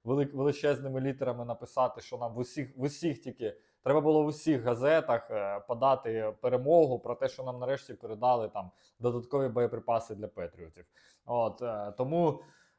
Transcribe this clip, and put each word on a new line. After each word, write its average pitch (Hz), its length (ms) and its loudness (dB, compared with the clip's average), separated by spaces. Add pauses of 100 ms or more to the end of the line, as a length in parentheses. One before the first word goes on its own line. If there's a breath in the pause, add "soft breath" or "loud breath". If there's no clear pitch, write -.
велик-, 139 320 0
величезними 135 640 0
літерами 127 440 -4
написати, 120 560 -2
що - 160 -12
нам 117 160 -6
в 113 40 -8
усіх, 127 400 -8
в 127 40 -6
усіх 143 400 -4
тільки - 360 -8 (260 soft breath)
треба 147 180 4
було 151 220 4
в - 20 2
усіх 151 380 0
газетах, 123 680 2
е, 101 280 -2
подати 113 840 0
перемогу 127 580 4
про 120 160 -6
те, 131 140 -2
що 127 140 -10
нам 123 160 -8
нарешті 127 340 -4
передали 110 560 0
там 92 220 -10 (280 soft breath)
додаткові 123 480 0
боєприпаси 117 680 0
для 104 120 -10
Петріотів. 87 580 -12 (400 soft breath)
От, 117 360 0
е, 104 360 -4
тому, 147 440 2 (380 loud breath)